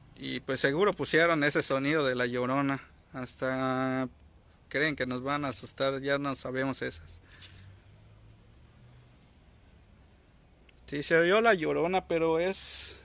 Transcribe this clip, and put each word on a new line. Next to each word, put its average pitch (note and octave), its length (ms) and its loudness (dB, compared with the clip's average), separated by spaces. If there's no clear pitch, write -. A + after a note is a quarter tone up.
y C3 240 -6
pues C3 200 -2
seguro E3 320 2
pusieron D#3+ 500 4
ese D3 200 4
sonido C#3 420 2
de B2+ 100 2
la B2 120 0
Llorona, C3 540 0
hasta C3 960 -4
creen D3 280 0
que B2+ 100 -4
nos B2+ 160 -6
van C#3+ 220 -4
a C#3 40 -2
asustar, C3+ 540 -4
ya C#3 160 0
no C#3 180 -4
sabemos C3 460 -4
esas. - 380 -12
Sí, C#3+ 160 -6
se E3 140 2
oyó F3 240 6
la A#3 140 6
Llorona, D#3+ 520 0
pero E3 320 0
es - 680 -2